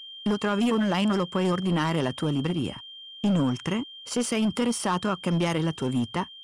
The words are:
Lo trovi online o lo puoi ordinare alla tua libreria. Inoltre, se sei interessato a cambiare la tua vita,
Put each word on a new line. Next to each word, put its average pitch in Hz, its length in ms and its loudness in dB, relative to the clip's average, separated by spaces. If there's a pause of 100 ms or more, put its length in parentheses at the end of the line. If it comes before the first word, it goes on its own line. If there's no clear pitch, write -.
(300)
Lo 202 80 2
trovi 208 340 0
online 208 400 2
o 196 60 2
lo 180 100 0
puoi 185 220 0
ordinare 170 500 2
alla 127 140 0
tua 156 180 -2
libreria. 143 500 -2 (440)
Inoltre, 175 580 2 (180)
se - 220 -2
sei 220 180 -2
interessato 214 720 0
a 185 80 -2
cambiare 170 420 2
la 165 120 0
tua 131 160 -2
vita, 127 360 -2 (180)